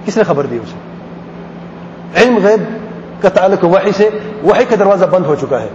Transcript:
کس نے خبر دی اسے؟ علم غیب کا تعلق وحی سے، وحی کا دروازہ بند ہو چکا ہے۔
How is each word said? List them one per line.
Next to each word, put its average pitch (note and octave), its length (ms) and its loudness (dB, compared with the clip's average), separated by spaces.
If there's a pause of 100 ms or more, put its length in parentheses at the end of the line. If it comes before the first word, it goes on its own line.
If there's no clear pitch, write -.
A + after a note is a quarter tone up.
کس A3+ 120 -4
نے A3 60 2
خبر C#3+ 240 0
دی A#2+ 160 -6
اسے؟ - 160 -14 (1400)
علم A#3+ 200 4
غیب G#3 200 4 (600)
کا G3 60 4
تعلق F#3 360 4
وحی F#3+ 320 4
سے، G#3+ 140 4 (340)
وحی G#3 200 4
کا A3+ 140 0
دروازہ F#3+ 260 4
بند F3 220 2
ہو D3 80 2
چکا B2+ 280 -2
ہے۔ G#2+ 120 -8